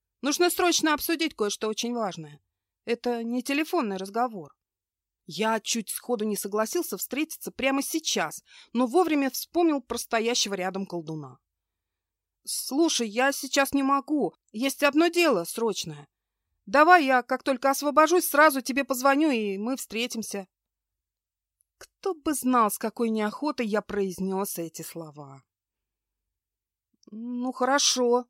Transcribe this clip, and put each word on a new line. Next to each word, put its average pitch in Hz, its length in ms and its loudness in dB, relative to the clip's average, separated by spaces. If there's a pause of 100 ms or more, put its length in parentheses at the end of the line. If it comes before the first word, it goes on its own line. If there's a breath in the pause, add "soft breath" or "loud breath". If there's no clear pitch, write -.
(220)
Нужно 302 280 2
срочно 320 440 2
обсудить 320 400 -2
кое-что 214 340 -4
очень 233 260 -4
важное. 165 460 -6 (460)
Это 233 360 -2
не 240 200 -4
телефонный 277 560 -2
разговор". 202 560 -4 (800)
Я 214 280 0
чуть - 300 -4
сходу 226 340 -4
не 208 120 -2
согласился 214 600 -2
встретиться - 560 -6
прямо 269 300 0
сейчас, 202 600 -4 (300 loud breath)
но 240 160 2
вовремя 294 420 2
вспомнил 320 500 0
про - 160 -8
стоящего 226 580 -2
рядом 185 320 -4
колдуна. 156 520 -10 (1040)
"Слушай, 269 640 -2
я 247 220 2
сейчас 277 420 0
не 277 120 0
могу. 277 500 0 (160)
Есть 262 320 -2
одно 285 240 4
дело 330 380 2
срочное. 170 640 -6 (580)
Давай 302 380 8
я, 254 180 4
как - 220 -4
только 269 260 0
освобожусь, 302 560 4
сразу 285 340 6
тебе 269 220 -2
позвоню, 277 480 4
и 208 260 0
мы 233 200 -4
встретимся". 220 720 -6 (1300)
Кто - 360 -6
бы 311 200 -4
знал, 247 340 2
с - 80 -4
какой 226 340 -2
неохотой 220 560 -2
я 202 160 -2
произнёс 190 760 -4
эти 165 240 -10
слова. 143 600 -16 (1700)
"Ну, 247 400 -6
хорошо". 247 760 2